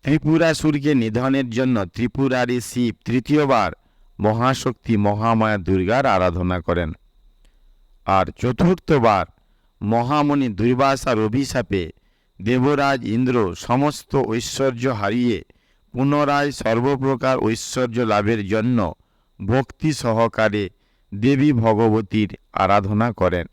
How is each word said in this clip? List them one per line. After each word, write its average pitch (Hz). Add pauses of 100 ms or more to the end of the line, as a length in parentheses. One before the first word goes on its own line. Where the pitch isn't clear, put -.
ত্রিপুরাসুরকে 151
নিধনের 127
জন্য 127 (100)
ত্রিপুরারি 123
শিব 117 (100)
তৃতীয়বার 127 (480)
মহাশক্তি 117
মহামায়া 107
দুর্গার 95
আরাধনা 90
করেন। 85 (1160)
আর 95
চতুর্থবার 123 (540)
মহামুনি 135
দুর্বাসার 123
অভিশাপে 110 (580)
দেবরাজ 135
ইন্দ্র 123 (180)
সমস্ত 139 (140)
ঐশ্বর্য 120
হারিয়ে 110 (560)
পুনরায় 143
সর্বপ্রকার 131
ঐশ্বর্য 113
লাভের 107
জন্য 110 (640)
ভক্তি 127
সহকারে 110 (480)
দেবী 135
ভগবতীর 110 (220)
আরাধনা 104
করেন। 87